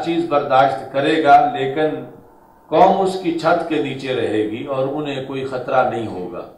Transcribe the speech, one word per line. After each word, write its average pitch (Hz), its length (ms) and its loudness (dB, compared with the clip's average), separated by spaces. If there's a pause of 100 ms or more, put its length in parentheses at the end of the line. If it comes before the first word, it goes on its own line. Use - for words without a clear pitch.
चीज़ 165 240 -2
बर्दाश्त 135 640 2
करेगा, 143 420 4 (180)
लेकिन 139 440 -2 (760)
कौम 196 300 4
उसकी 185 340 -2
छत - 340 0
के 147 140 -2
नीचे 131 320 -4
रहेगी 110 520 -2
और 135 240 -2
उन्हें 139 360 -6
कोई 135 200 -6
ख़तरा 131 440 -2
नहीं 113 180 -6
होगा। 87 360 -10 (140)